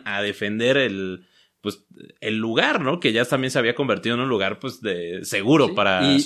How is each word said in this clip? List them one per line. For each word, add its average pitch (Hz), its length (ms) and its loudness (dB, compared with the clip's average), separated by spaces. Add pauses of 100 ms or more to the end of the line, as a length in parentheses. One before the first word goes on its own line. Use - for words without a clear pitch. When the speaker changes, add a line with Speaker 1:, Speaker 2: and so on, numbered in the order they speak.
Speaker 1:
a 101 160 -4
defender 107 560 0
el, 95 480 -4 (340)
pues, - 240 -8 (380)
el 110 160 -4
lugar, 151 420 0
¿no? 151 220 -2
Que 123 100 2
ya 117 140 2
también 131 260 -2
se 147 80 0
había 117 160 2
convertido 117 400 0
en 123 60 -2
un 135 80 -2
lugar, 98 300 -2
pues, 131 220 -10
de 90 440 -6
seguro 113 420 4
Speaker 2:
Sí, 90 60 -4
Speaker 1:
para, 98 300 4 (100)
Speaker 2:
y, 139 120 4